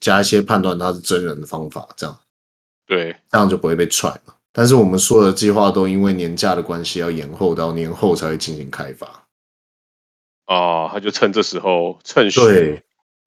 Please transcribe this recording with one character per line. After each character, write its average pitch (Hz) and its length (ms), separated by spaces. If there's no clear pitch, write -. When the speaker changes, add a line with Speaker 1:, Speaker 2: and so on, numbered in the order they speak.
Speaker 1:
加 101 180
一 101 40
些 101 180
判 101 200
断 92 160
他 90 140
是 90 80
真 90 240
人 78 160
的 76 80
方 78 220
法， - 260
这 - 100
样。 71 120
Speaker 2:
对。 85 300
Speaker 1:
这 110 60
样 101 100
就 95 100
不 85 100
会 82 80
被 82 120
踹 - 220
嘛。 - 80
但 120 160
是 131 80
我 120 80
们 92 160
所 113 200
有 104 60
的 95 60
计 104 180
划 101 220
都 95 160
因 95 140
为 98 100
年 87 240
假 92 200
的 87 60
关 85 220
系 85 160
要 85 100
延 76 220
后 82 240
到 82 160
年 82 180
后 87 240
才 80 140
会 80 100
进 78 200
行 71 120
开 69 220
发。 67 160
Speaker 2:
哦， 85 440
他 104 80
就 101 100
趁 101 220
这 107 100
时 92 160
候， 87 460
趁 113 260
虚。 110 120
Speaker 1:
对， 87 420